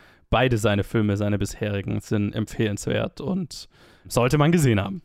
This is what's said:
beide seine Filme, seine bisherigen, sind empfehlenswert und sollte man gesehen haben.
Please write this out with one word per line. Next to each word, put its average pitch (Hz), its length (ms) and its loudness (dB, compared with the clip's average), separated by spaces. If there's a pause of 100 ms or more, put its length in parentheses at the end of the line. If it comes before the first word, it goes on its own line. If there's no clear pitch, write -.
(300)
beide 123 280 4
seine 101 260 2
Filme, 104 340 0
seine 104 220 0
bisherigen, 104 600 -4
sind 104 320 -2
empfehlenswert - 880 -4
und 185 460 -6 (400)
sollte 123 300 0
man 143 140 4
gesehen 135 280 4
haben. 98 260 -4